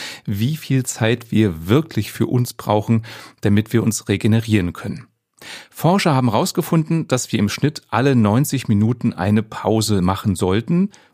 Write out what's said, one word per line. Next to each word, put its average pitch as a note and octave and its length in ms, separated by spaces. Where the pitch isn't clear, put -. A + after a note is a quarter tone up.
wie A#2 320
viel C3 280
Zeit A#2 460
wir F2+ 380
wirklich A#2 420
für - 160
uns B2 260
brauchen, A2+ 520
damit G#2+ 320
wir A2+ 120
uns - 260
regenerieren G#2+ 640
können. - 340
Forscher F3 460
haben B2+ 160
herausgefunden, D#3+ 760
dass - 240
wir - 80
im G3+ 80
Schnitt - 400
alle C3 300
neunzig A#2+ 500
Minuten A2 460
eine G#2 280
Pause G#2+ 600
machen F#2+ 340
sollten, A#2+ 540